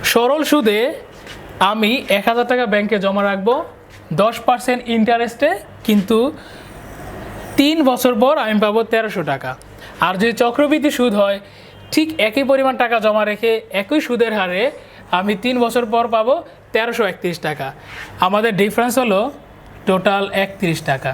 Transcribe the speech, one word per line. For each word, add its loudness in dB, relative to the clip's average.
সরল 2
সুদে 2
আমি 0
এক -4
হাজার 0
টাকা 2
ব্যাংকে 2
জমা 0
রাখবো 0
দশ 2
পার্সেন্ট 2
ইন্টারেস্টে, 2
কিন্তু 4
তিন 4
বছর 0
পর 4
আমি 0
পাবো 2
তেরোশো -2
টাকা। -6
আর 0
যদি 2
চক্রবৃদ্ধি 2
সুদ 2
হয়, 2
ঠিক 2
একই 0
পরিমাণ 2
টাকা 2
জমা 2
রেখে 0
একই 0
সুদের 0
হারে -2
আমি 0
তিন 0
বছর 0
পর 2
পাবো 2
তেরোশো 0
একত্রিশ -6
টাকা। -6
আমাদের 2
ডিফারেন্স 0
হলো 2
টোটাল 2
একত্রিশ -2
টাকা। -2